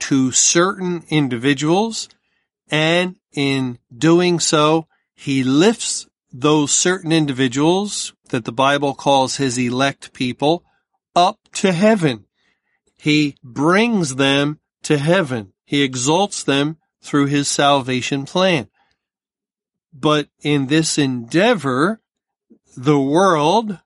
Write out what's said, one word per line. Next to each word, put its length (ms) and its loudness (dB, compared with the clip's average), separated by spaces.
to 300 0
certain 800 0
individuals. 1040 -2
And 460 0
in 460 -2
doing 440 2
so, 480 2
he 280 -2
lifts 640 0
those 400 0
certain 420 -2
individuals 1000 -2
that 160 -6
the 60 -8
Bible 420 0
calls 420 0
his 220 -2
elect 560 -2
people 500 -2
up 240 2
to 180 0
heaven. 540 0
He 480 0
brings 720 0
them 420 0
to 120 0
heaven. 560 -2
He 160 0
exalts 600 -2
them 360 -2
through 240 0
his 220 -2
salvation 760 0
plan. 440 0
But 380 0
in 280 0
this 280 0
endeavor, 1040 0
the 240 2
world, 880 2